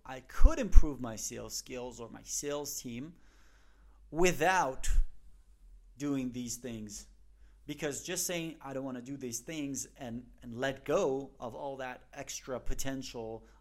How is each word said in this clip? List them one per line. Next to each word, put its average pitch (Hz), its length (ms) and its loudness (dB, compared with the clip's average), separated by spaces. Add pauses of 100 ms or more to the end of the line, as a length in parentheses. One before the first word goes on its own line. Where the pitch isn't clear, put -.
I 131 140 -12
could - 400 10
improve 160 400 6
my 113 160 -8
sales 113 400 -10
skills 123 420 -10
or 117 100 -12
my 113 140 -18
sales 143 580 -6
team 127 340 -10 (960)
without 160 760 2 (1120)
doing 135 320 -2
these 120 260 -8
things." 107 520 -12 (580)
Because 143 360 -6
just 175 240 -4
saying, 165 360 -4
"I 135 100 -10
don't 135 120 -6
wanna 127 180 -8
do 139 140 -10
these 123 240 -8
things," 139 460 -6 (100)
and, 123 280 -10 (180)
and 117 160 -12
let 135 260 -4
go 139 540 0
of 123 160 -10
all 139 220 -8
that 127 260 -10 (100)
extra 135 460 -10
potential 120 880 -4 (140)